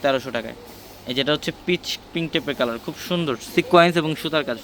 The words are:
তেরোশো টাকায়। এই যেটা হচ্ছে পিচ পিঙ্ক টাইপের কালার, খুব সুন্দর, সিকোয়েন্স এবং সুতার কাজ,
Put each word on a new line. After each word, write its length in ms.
তেরোশো 300
টাকায়। 220
এই 60
যেটা 180
হচ্ছে 200
পিচ 320
পিঙ্ক 180
টাইপের 240
কালার, 240
খুব 160
সুন্দর, 280
সিকোয়েন্স 420
এবং 180
সুতার 280
কাজ, 200